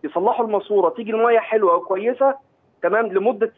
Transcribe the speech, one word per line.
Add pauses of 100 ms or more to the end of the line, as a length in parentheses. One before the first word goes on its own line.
يصلحوا
الماسورة،
تيجي
المية
حلوة
وكويسة، (460)
تمام،
لمدة